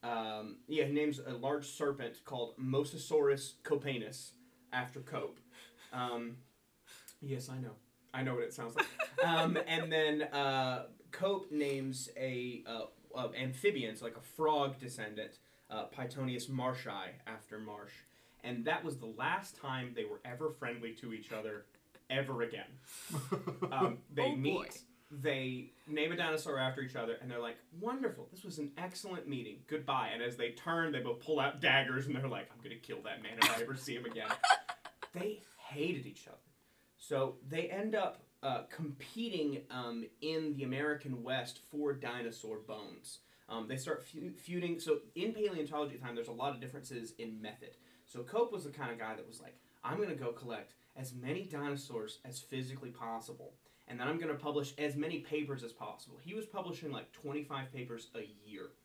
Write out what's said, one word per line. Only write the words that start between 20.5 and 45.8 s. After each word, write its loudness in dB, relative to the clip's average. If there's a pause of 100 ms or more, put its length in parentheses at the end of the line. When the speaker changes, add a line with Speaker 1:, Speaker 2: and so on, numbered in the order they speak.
Speaker 1:
to -8
each -8
other -4 (420)
ever 2
again. -2 (340)
Speaker 3:
<laughs> 0
Speaker 1:
Um, 4 (120)
they 2 (100)
Speaker 2:
Oh, 2
Speaker 1:
meet, 6
Speaker 2:
boy. 0 (420)
Speaker 1:
they 0 (140)
name 2
a 0
dinosaur 2
after 2
each -4
other, 0
and -6
they're -2
like, -4 (200)
"Wonderful, 0
this -14
was -8
an -4
excellent -4
meeting. -4
Goodbye." 0
And -2
as 0
they 0
turn, 2
they 2
both 0
pull 4
out 2
daggers, 6
and 2
they're 0
like, -4
"I'm -18
gonna -8
kill -6
that -6
man -6
if 10
I 2
ever 0
see -4
him -4
again." -2
Speaker 2:
<laughs> 4
Speaker 1:
They -2 (160)
hated 0
each -14
other. -18 (600)
So 2 (120)
they 0
end 2
up, 2 (220)
uh, 2
competing, 0
um, -2 (160)
in 2
the 0
American 0
West -2 (120)
for 2
dinosaur -4
bones. -10 (300)
Um, -2
they -2
start -2
feu-, -8
feuding. 0
So 4 (160)
in 2
paleontology 0